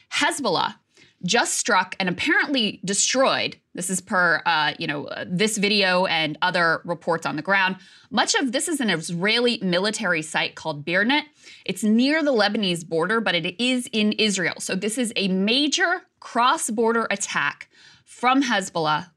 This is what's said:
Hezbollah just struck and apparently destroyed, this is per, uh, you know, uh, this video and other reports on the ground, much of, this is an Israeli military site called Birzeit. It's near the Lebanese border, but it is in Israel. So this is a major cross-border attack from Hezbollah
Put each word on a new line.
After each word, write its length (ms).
Hezbollah 640
just 320
struck 440
and 80
apparently 760
destroyed, 720
this 160
is 100
per, 460
uh, 320
you 80
know, 200
uh, 220
this 300
video 480
and 360
other 420
reports 420
on 100
the 60
ground, 360
much 240
of, 160
this 160
is 120
an 100
Israeli 720
military 600
site 340
called 300
Birzeit. 380
It's 180
near 380
the 120
Lebanese 540
border, 340
but 120
it 280
is 300
in 220
Israel. 460
So 160
this 220
is 180
a 140
major 720
cross-border 880
attack 600
from 400
Hezbollah 720